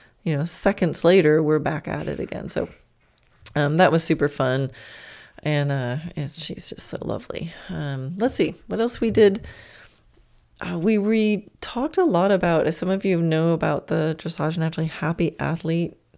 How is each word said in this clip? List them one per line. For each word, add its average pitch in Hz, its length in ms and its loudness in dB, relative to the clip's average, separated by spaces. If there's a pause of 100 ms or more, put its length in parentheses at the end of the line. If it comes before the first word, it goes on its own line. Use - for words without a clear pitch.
(240)
you 156 140 0
know, 147 80 -2
seconds 180 580 0
later, 160 380 6
we're 156 180 2
back 151 280 -4
at - 200 -4
it - 120 -6
again. - 300 -8
So, - 200 -4 (880)
um, 147 220 2
that 175 140 6
was 160 120 2
super 156 260 0
fun. 131 400 0 (720)
And, 143 300 0
uh, 135 260 -2 (200)
it's, 143 240 -8
she's - 280 -10
just - 180 -8
so - 140 -8
lovely. - 520 -8 (160)
Um, 143 480 -8
let's 254 160 0
see - 220 0 (120)
what 196 140 -4
else 240 180 -2
we 226 100 0
did. 208 380 4 (1120)
Uh, 175 180 -6
we, 214 200 2
we 214 520 2 (120)
talked 269 360 -4
a 370 60 4
lot 190 260 4
about, 175 380 4
as 175 80 0
some 180 140 -4
of 190 160 -2
you 180 160 2
know 165 320 2
about 160 340 0
the 160 320 0
Dressage 160 380 -4
Naturally 160 320 -2
Happy - 500 -4
Athlete 165 560 -2 (220)